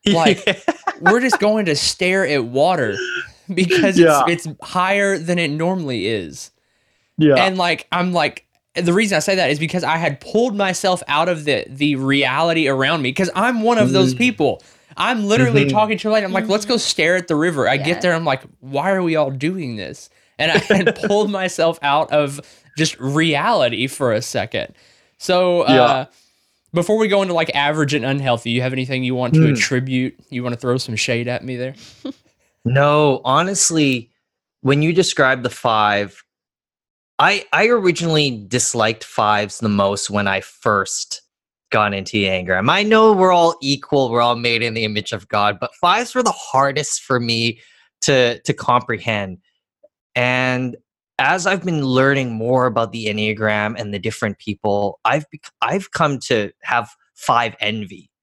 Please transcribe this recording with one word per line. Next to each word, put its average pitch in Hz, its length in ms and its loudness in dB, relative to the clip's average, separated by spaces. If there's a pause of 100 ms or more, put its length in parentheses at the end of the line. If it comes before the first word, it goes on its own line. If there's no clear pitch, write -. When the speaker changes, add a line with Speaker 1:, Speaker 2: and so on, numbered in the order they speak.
Speaker 1:
Like, 196 380 2
Speaker 2:
<laughs> - 0 -
Yeah. 190 80 2 (480)
Speaker 1:
we're 202 180 4
just 254 200 0
going 214 260 0
to 151 100 0
stare 185 520 0
at 135 180 0
water 131 500 0 (560)
because 180 460 2
Speaker 2:
Yeah. 156 300 8
Speaker 1:
it's, 170 180 -2
it's 151 160 -12
higher 196 560 0
than 170 220 -2
it 165 100 -2
normally 151 560 -4
is. 98 460 -6 (680)
Speaker 2:
Yeah. 151 200 6
Speaker 1:
And, 185 200 2
like, 175 340 -2
I'm 180 220 -2
like, 151 320 -2 (300)
the 170 180 0
reason 202 220 2
I 156 40 2
say 190 140 0
that 175 160 2
is 147 80 0
because 165 260 -4
I 160 140 0
had 160 240 -2
pulled 233 340 0
myself 185 520 0
out 151 200 0
of 160 180 -4
the, 139 220 -2
the 143 280 0
reality 139 720 0
around 139 340 0
me 131 120 -2
'cause 185 200 -2
I'm 226 300 0
one 226 160 2
of 165 140 4
those 160 200 4
Speaker 2:
Mm. 123 60 -6
Speaker 1:
people. 156 420 0 (340)
I'm 214 300 -2
literally 233 360 4
Speaker 2:
Mm-hmm. 139 140 2
Speaker 1:
talking 214 220 2
to 214 120 -4
a - 20 2
lady. 214 120 2
I'm 190 100 -4
like, 220 160 -2
"Let's 208 160 0
go 247 100 0
Speaker 3:
Mm-hmm. 208 60 0
Speaker 1:
stare 170 340 0
at 175 120 -4
the 160 80 0
river." 147 320 0
I 143 100 2
get 143 100 -2
Speaker 3:
Yeah. 170 140 0
Speaker 1:
there. 180 120 2
I'm 165 120 -2
like, 135 180 -2 (160)
"Why 139 320 -4
are 190 100 0
we 165 140 0
all 147 160 0
doing 139 440 -4
this?" - 360 -12 (260)
And 160 140 0
I - 80 4
had 202 360 2
Speaker 2:
<laughs> - 120 -6
Speaker 1:
pulled 202 240 0
myself 175 500 -2
out 147 300 0
of 143 280 0 (380)
just 156 220 -2
reality 143 880 0
for 127 260 -2
a 113 80 0
second. 107 540 -6 (420)
So, 180 440 2
uh, - 120 4
Speaker 2:
Yeah. 127 320 4 (680)
Speaker 1:
before 175 240 0
we 214 100 2
go 196 140 2
into, 185 120 -2
like, 165 220 0
average 147 380 0
and 135 100 -2
unhealthy, 131 480 -2
you 123 100 2
have 127 120 -2
anything 131 320 -2
you 127 100 -2
want 123 200 0
to 156 40 6
Speaker 2:
Mm. 156 140 4
Speaker 1:
attribute? 127 680 -2 (100)
You 123 140 -8
wanna 120 140 -6
throw 123 200 -2
some 110 200 -6
shade 120 320 -2
at 123 160 -6
me 127 100 -8
there? 127 180 -8 (300)
<laughs> 262 100 -12 (520)
Speaker 2:
No, 143 580 2
honestly, 147 840 0 (520)
when 143 200 2
you 160 100 2
describe 135 520 2
the 123 60 -2
five, 104 720 0 (1000)
I, 190 340 2
I 196 140 2
originally 160 800 0
disliked 113 580 -2
fives 104 540 0
the 113 100 -2
most 101 400 0
when 101 180 0
I 95 140 0
first - 800 -4 (500)
got 104 220 2
into 98 200 -8
the 101 120 0
Enneagram. 92 440 -2
I 190 140 0
know 220 300 4
we're 185 180 4
all 170 300 4
equal, 139 500 0
we're 117 100 0
all 120 140 2
made 117 280 -2
in 117 100 -4
the 113 100 -4
image 107 300 -4
of 95 160 -12
God, 104 320 -2
but 123 140 -8
fives 208 380 0
were 254 100 -2
the 190 100 0
hardest 139 680 -2
for 127 180 0
me 117 400 -2 (400)
to, 127 400 2
to - 120 -4
comprehend. 107 840 -2 (800)
And 127 600 -2 (440)
as 165 280 0
I've 185 160 -2
been 156 220 -2
learning 131 480 2
more 123 320 0
about 117 260 -2
the 113 140 -10
Enneagram 107 720 -2
and 104 140 -8
the 101 60 -8
different 107 400 -6
people, 101 680 -4
I've 147 260 0
bec-, - 200 -20 (100)
I've 165 300 -4
come 143 360 -2
to 107 240 0 (120)
have 120 260 -2 (240)
five 117 480 0
envy. 104 480 -6 (140)